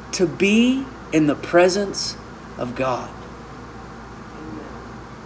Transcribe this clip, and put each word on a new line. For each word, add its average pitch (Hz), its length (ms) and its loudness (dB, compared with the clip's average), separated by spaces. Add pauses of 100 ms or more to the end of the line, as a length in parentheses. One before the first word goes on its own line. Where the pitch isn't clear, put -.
(140)
To 185 120 4
be 220 600 4 (260)
in 156 160 6
the 135 80 4
presence 185 800 4 (420)
of 120 180 -4
God. 123 340 -2 (2250)